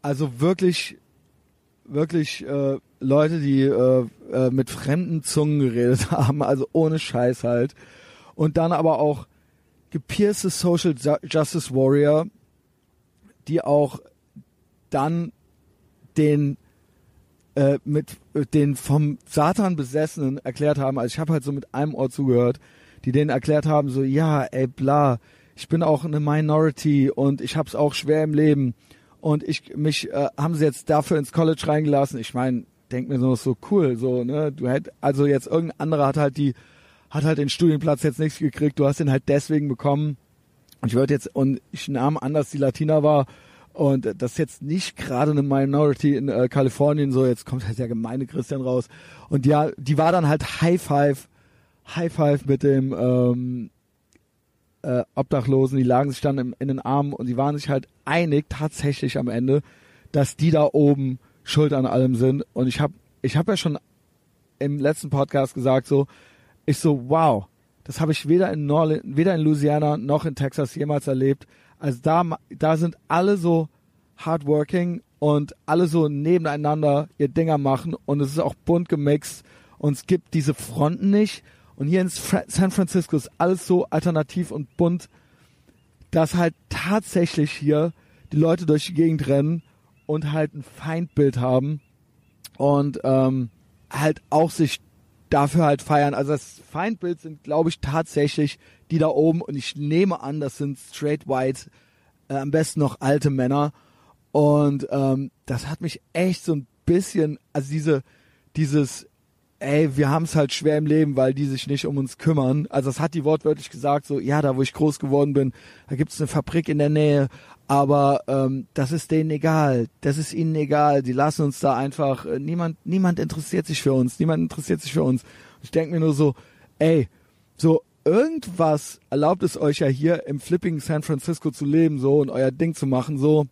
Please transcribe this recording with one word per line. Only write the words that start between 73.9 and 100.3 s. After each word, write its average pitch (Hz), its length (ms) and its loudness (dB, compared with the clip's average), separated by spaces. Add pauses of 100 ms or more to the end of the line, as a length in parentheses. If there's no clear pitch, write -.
hardworking 160 840 -2 (160)
und 147 360 0 (120)
alle 170 200 2
so 156 220 2
nebeneinander 151 1000 0 (100)
ihr 143 100 0
Dinger 156 300 0
machen 139 360 -2 (120)
und 143 140 0
es 139 120 -2
ist 151 60 -4
auch - 160 -2
bunt 170 340 0
gemixt 147 560 -2 (340)
und 147 160 0
es - 120 -12
gibt - 280 -2
diese 151 200 0
Fronten 156 560 -2
nicht. 208 320 2 (340)
Und 139 120 -4
hier 185 120 2
in 185 80 0
Fra-, - 380 -4
San 185 240 0
Francisco 175 460 0
ist 131 200 -2
alles 180 300 0
so 180 200 2
alternativ 160 640 -2
und - 260 -10
bunt, 170 340 0 (1000)
dass 160 260 2
halt 170 180 2 (140)
tatsächlich 170 840 -2
hier 151 420 0 (400)
die 147 40 -2
Leute 165 280 2
durch 151 220 2
die 180 80 -10
Gegend 160 320 2
rennen 147 360 0 (440)
und 151 260 -4
halt 151 220 -2
ein 143 80 -14
Feindbild 147 760 -2
haben 131 420 0 (760)
und, 143 460 2
ähm, 131 480 2 (400)
halt 151 400 -2
auch 156 200 2
sich - 300 -2 (500)
dafür 147 340 2
halt 143 180 2
feiern. 147 320 2
Also 139 180 -2
das - 280 -8 (100)
Feindbild 175 500 -6
sind, 156 220 -18
glaub 156 240 0
ich, 165 140 -4
tatsächlich 147 800 -2 (320)
die 165 80 0
da 156 100 4
oben 160 320 2
und 143 160 -10
ich - 180 -10
nehme 160 460 0
an, 143 180 -8